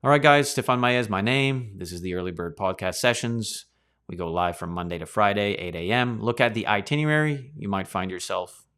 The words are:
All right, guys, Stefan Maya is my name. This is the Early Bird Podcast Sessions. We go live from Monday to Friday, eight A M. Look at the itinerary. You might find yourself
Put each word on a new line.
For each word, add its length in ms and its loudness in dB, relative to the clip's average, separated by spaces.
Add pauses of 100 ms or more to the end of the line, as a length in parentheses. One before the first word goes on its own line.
All 80 4
right, 100 6
guys, 300 6
Stefan 280 0
Maya 200 4
is 100 -2
my 120 0
name. 560 0
This 140 -10
is 100 -10
the 120 -4
Early 180 -4
Bird 240 -6
Podcast 400 -2
Sessions. 680 -2 (420)
We 80 -10
go 160 -4
live 240 0
from 140 -8
Monday 300 -6
to 80 -10
Friday, 460 2
eight 220 -6
A 160 -4
M. 300 0
Look 180 -2
at 140 4
the 140 -2
itinerary. 880 0
You 120 -8
might 180 -2
find 240 -6
yourself 560 -8 (100)